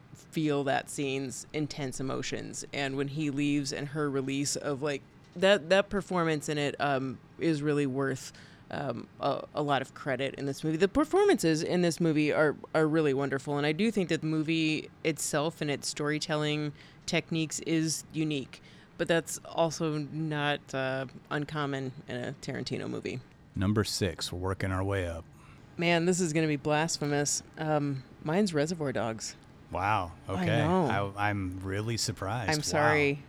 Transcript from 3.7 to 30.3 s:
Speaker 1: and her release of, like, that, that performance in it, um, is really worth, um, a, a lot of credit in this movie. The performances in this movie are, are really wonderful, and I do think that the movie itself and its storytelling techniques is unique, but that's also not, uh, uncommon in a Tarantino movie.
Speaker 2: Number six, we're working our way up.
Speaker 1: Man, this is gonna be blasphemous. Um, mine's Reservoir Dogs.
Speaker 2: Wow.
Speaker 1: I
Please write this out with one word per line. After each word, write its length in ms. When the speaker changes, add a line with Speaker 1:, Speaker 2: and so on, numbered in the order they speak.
Speaker 1:
and 160
her 200
release 480
of, 260
like, 200
that, 340
that 220
performance 580
in 100
it, 220
um, 380
is 200
really 260
worth, 460
um, 380
a, 220
a 80
lot 200
of 120
credit 420
in 100
this 160
movie. 140
The 120
performances 760
in 180
this 180
movie 320
are, 220
are 140
really 280
wonderful, 440
and 80
I 60
do 180
think 200
that 100
the 80
movie 640
itself 580
and 120
its 160
storytelling 840
techniques 560
is 520
unique, 500
but 120
that's 360
also 680
not, 480
uh, 340
uncommon 580
in 80
a 260
Tarantino 460
movie. 300
Speaker 2:
Number 260
six, 480
we're 60
working 320
our 140
way 240
up. 160
Speaker 1:
Man, 260
this 160
is 140
gonna 120
be 100
blasphemous. 840
Um, 440
mine's 300
Reservoir 400
Dogs. 420
Speaker 2:
Wow. 420
Speaker 1:
I 40